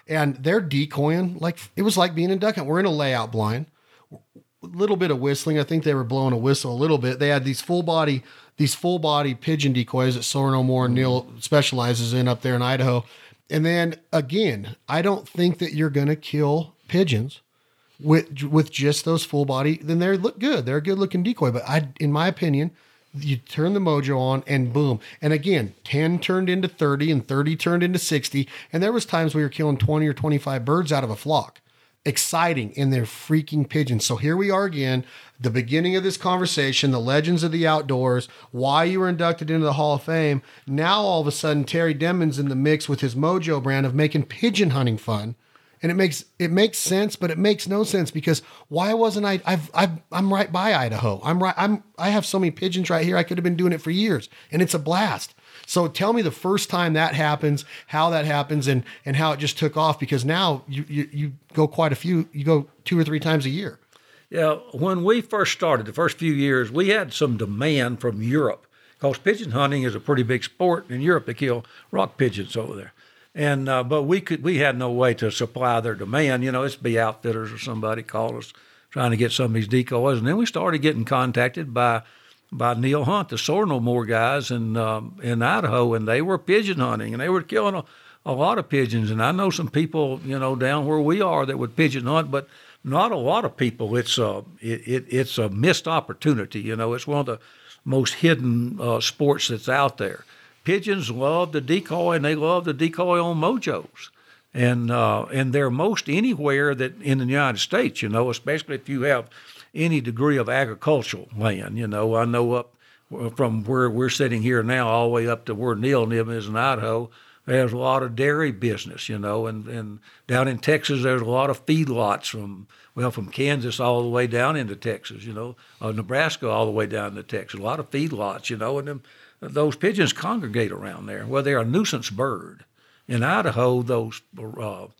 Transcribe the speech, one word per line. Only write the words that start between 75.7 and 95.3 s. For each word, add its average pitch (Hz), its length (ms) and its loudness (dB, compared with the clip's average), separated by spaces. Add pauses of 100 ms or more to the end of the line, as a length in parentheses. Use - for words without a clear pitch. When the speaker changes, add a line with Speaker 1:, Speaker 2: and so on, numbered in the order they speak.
Speaker 2:
their 113 160 -2
demand. 127 480 0
You 131 80 0
know, 127 140 -2
it's 135 100 -4
be 117 240 0
outfitters 110 540 -2
or 113 60 -14
somebody 110 440 -6
called 113 320 -4
us 117 180 -14 (380)
trying 123 220 0
to 113 40 2
get 117 140 2
some 131 160 0
of 117 60 0
these 110 160 0
decoys. 127 500 2
And 113 80 -2
then 165 120 2
we 233 80 2
started 165 360 0
getting 117 220 2
contacted 127 680 0
by, 117 300 2 (480)
by 120 240 0
Neil 135 300 0
Hunt, 196 240 0
the 113 100 -6
Soar 180 260 0
No 151 140 0
More 120 280 0
guys 117 440 0
in, 113 260 -2
um, 110 460 -4
in 120 200 0
Idaho, 123 520 2
and 107 140 -2
they 120 120 2
were 180 180 -2
pigeon 196 420 0
hunting, 110 320 -2
and 117 80 -6
they 147 80 -2
were 185 140 0
killing 208 340 0
a, 160 80 -6 (420)
a 143 60 -2
lot 165 260 0
of 180 100 -6
pigeons. 117 400 0
And 110 140 0
I 127 80 2
know 185 200 0
some - 180 -4
people, 151 560 0
you 135 140 -4
know, 131 180 0
down 135 300 0
where 156 120 2
we 156 220 2
are 160 260 2
that 131 140 -4
would 117 160 -4
pigeon 135 300 2
hunt, 147 260 0
but 139 160 -4 (340)
not 170 300 0
a 190 40 -2
lot 160 280 0
of 120 120 -6
people. 117 380 -2
It's 120 240 0
a, 104 240 -2 (180)
it, 117 280 -6
it, 127 220 -2
it's 127 280 -2